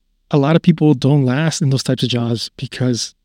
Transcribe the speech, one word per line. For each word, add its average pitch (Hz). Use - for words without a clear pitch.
a 160
lot 143
of 165
people 156
don't 139
last 143
in 135
those 135
types -
of 123
jobs, 117
because -